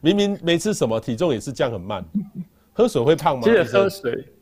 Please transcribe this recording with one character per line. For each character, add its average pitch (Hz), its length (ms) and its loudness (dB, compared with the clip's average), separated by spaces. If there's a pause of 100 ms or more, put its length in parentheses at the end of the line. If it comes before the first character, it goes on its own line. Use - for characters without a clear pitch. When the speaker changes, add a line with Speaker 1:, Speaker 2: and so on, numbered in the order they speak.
Speaker 1:
明 175 140 4
明 202 280 0
没 170 140 2
吃 208 160 -2
什 139 140 0
么， 113 120 -2
体 113 160 -4
重 160 160 0
也 110 80 -2
是 139 120 -8
降 127 200 -2
很 101 80 -8
慢。 92 240 -8 (680)
喝 240 140 2
水 139 140 -2
会 147 140 4
胖 208 200 0
吗？ 247 80 -6
Speaker 2:
其 220 80 4
实 196 120 6
喝 196 260 2
水， 123 220 -6
Speaker 1:
医 - 40 -4
生？ - 100 -10 (160)